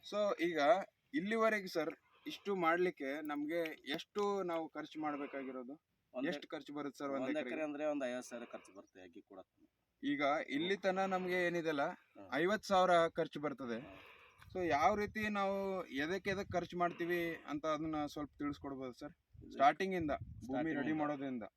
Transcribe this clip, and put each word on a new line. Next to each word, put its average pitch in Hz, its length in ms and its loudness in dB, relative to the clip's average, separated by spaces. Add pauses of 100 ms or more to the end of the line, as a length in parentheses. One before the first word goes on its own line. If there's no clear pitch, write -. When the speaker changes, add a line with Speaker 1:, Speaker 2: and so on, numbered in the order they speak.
(120)
Speaker 1:
So, 202 300 0
ಈಗ 170 180 2 (540)
ಇಲ್ಲಿವರೆಗೆ 214 540 2
ಸರ್, 156 280 -2 (320)
ಇಷ್ಟು 196 280 -2
ಮಾಡ್ಲಿಕ್ಕೆ 165 680 2
ನಮ್ಗೆ 151 680 -4
ಎಷ್ಟು 202 520 -2
ನಾವು 165 260 -2
ಖರ್ಚು 151 300 -10
ಮಾಡ್ಬೇಕಾಗಿರೋದು? 247 880 -6 (240)
Speaker 2:
ಒಂದ್ 131 140 -2
Speaker 1:
ಎಷ್ಟು 156 200 -4
ಖರ್ಚು 147 260 -10
ಬರುತ್ತೆ 147 240 -6
ಸರ್ 143 120 -4
ಒಂದ್ 139 140 -2
Speaker 2:
ಒಂದ್ 143 140 -2
Speaker 1:
ಎಕರೆಗೆ? 123 180 -4
Speaker 2:
ಎಕರೆ 156 80 -2
ಅಂದ್ರೆ 147 220 -4
ಒಂದ್ 147 180 0
ಐವತ್ತು 123 260 -4
ಸಾವಿರ 120 160 -10
ಖರ್ಚು - 320 -16
ಬರುತ್ತೆ 101 240 -20
ಅಗಿ 90 200 -16
ಕೂಡ. 95 180 -18 (640)
Speaker 1:
ಈಗ 143 200 0 (260)
ಇಲ್ಲಿ 175 280 0
ತನ 190 280 0
ನಮ್ಗೆ 185 420 2
ಏನಿದೆಲ್ಲ 160 420 0
Speaker 2:
ಹಾ. - 440 -14
Speaker 1:
ಐವತ್ತು 180 340 2
ಸಾವಿರ 180 400 8
ಖರ್ಚು 160 320 -2
ಬರ್ತದೆ. 131 400 -4
Speaker 2:
ಹಾ. - 760 -18
Speaker 1:
So, 180 140 0
ಯಾವ 160 280 6
ರೀತಿ 214 340 -2
ನಾವು 196 560 0
ಎದಕ್ಕೆ 160 440 -2
ಎದಕ್ಕೆ 190 240 -2
ಖರ್ಚು 175 240 -2
ಮಾಡ್ತೀವಿ 170 680 0
ಅಂತ 151 180 -4
ಅದನ್ನ 156 400 0
ಸ್ವಲ್ಪ 147 320 -8
ತಿಳಿಸ್ಕೊಡ್ಬೋದು 135 560 -6
ಸರ್? - 500 -16
Speaker 2:
ಇದು - 80 -16
Speaker 1:
ಸ್ಟಾರ್ಟಿಂಗ್ 185 440 6
ಇಂದ, 160 160 0
ಭೂಮಿ - 340 -8
Speaker 2:
ಸ್ಟಾರ್ಟಿಂಗ್ 160 320 -2
Speaker 1:
ರೆಡಿ 143 120 0
Speaker 2:
ಇಂದ. 156 100 0
Speaker 1:
ಮಾಡೋದ್ರಿಂದ. 139 440 -2 (140)